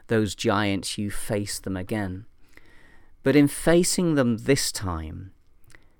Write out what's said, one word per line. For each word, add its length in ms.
those 260
giants, 640
you 140
face 480
them 160
again. 500
But 140
in 100
facing 720
them 220
this 340
time, 580